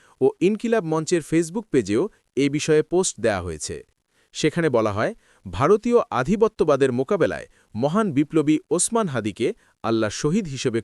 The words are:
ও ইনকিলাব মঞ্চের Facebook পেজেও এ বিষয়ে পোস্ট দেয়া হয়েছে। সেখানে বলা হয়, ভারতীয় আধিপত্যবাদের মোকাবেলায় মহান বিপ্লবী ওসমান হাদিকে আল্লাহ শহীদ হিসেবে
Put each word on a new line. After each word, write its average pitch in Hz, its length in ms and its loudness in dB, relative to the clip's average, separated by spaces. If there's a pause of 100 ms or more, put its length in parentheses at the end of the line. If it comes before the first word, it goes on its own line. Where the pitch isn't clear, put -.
(220)
ও 127 40 4 (160)
ইনকিলাব 220 440 0
মঞ্চের 160 380 -2
Facebook 170 460 -2
পেজেও 110 340 0 (340)
এ 135 120 2
বিষয়ে 151 340 2
পোস্ট 180 380 -2
দেয়া 101 200 0
হয়েছে। 85 340 -8 (600)
সেখানে 165 340 0
বলা 110 220 2
হয়, 117 200 -2 (340)
ভারতীয় 196 540 2 (120)
আধিপত্যবাদের 143 800 2
মোকাবেলায় 120 560 -2 (280)
মহান 156 360 0
বিপ্লবী 151 440 0 (140)
ওসমান 208 380 0
হাদিকে 113 400 -4 (360)
আল্লাহ 110 280 0
শহীদ 185 360 -2
হিসেবে 123 360 -2